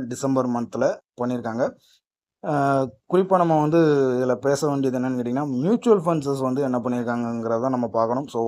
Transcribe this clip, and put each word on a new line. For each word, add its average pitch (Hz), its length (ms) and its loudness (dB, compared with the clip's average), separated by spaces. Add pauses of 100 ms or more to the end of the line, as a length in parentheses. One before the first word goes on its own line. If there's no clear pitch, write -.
டிசம்பர் 127 440 -2
மந்த்ல 120 360 -2 (300)
பண்ணியிருக்காங்க. 120 480 -4 (800)
அ, 170 100 -4 (520)
குறிப்பா 190 320 2
நம்ம 170 220 4
வந்து 151 200 4 (320)
இதுல 127 280 2
பேச 139 240 2
வேண்டியது 135 340 0
என்னன்னு 127 200 -2
கேட்டீங்கன்னா, 123 360 -4
மியூச்சுவல் 202 500 2
ஃபண்ட்ஸஸ் 143 380 0
வந்து 131 220 -2
என்ன 127 160 0
பண்ணியிருக்காங்கங்கிறத 117 920 -2
நம்ம 123 200 -2
பார்க்கணும். 117 380 0
So 117 200 -4